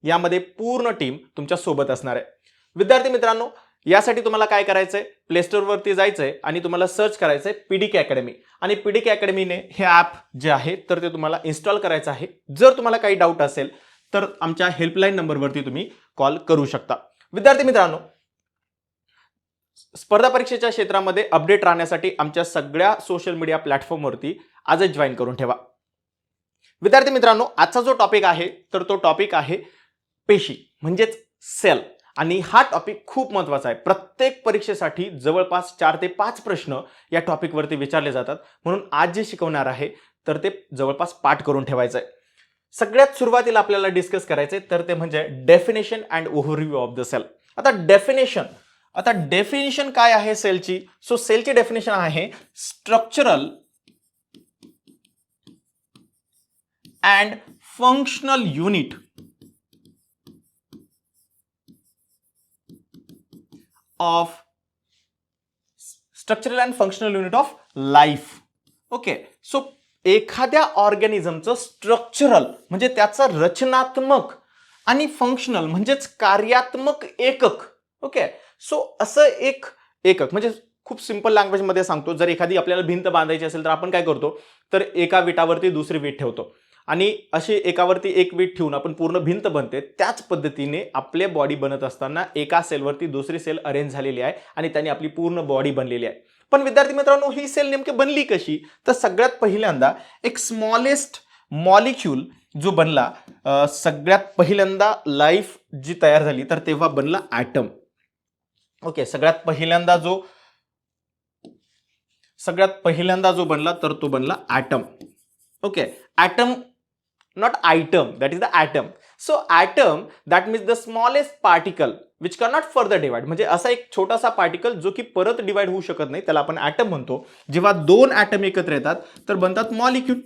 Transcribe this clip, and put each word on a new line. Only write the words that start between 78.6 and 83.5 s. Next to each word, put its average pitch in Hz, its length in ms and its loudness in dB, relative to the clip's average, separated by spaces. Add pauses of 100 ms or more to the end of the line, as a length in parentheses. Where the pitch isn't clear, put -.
so 302 120 -2 (180)
असं 214 220 2
एक 269 420 2 (400)
एकक 185 280 4
म्हणजे 214 180 -2 (340)
खूप - 180 -14
सिंपल 220 300 -2
लँग्वेजमध्ये 190 520 2
सांगतो, 165 300 -4
जर 170 140 0
एखादी 170 280 -2
आपल्याला 180 260 0
भिंत 175 260 -2
बांधायची 160 360 0
असेल 156 200 -8